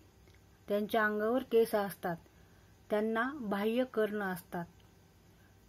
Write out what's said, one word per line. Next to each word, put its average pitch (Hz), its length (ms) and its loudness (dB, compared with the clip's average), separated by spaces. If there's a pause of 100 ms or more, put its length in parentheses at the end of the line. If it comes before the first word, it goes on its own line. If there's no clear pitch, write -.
(680)
त्यांच्या 214 380 0
अंगावर 214 380 0
केस 226 320 4
असतात, 190 420 -2 (720)
त्यांना 226 440 0
बाह्य 220 500 0 (100)
कर्ण 214 300 0
असतात. 180 420 -6 (1040)